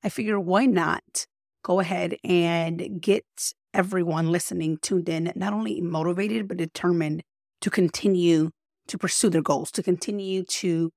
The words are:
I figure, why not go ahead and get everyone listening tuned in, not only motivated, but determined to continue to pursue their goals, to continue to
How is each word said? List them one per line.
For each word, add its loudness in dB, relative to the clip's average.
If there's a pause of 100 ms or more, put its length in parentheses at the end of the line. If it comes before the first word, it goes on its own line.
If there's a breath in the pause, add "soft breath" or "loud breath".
I -2
figure, -2
why 2
not 0 (380)
go 2
ahead -2
and 0
get 2 (480)
everyone 0
listening -2
tuned 0
in, -2
not -2
only -4
motivated, -2
but -6
determined 0 (380)
to 0
continue 4 (380)
to -10
pursue 2
their 4
goals, 0
to -6
continue -2
to 0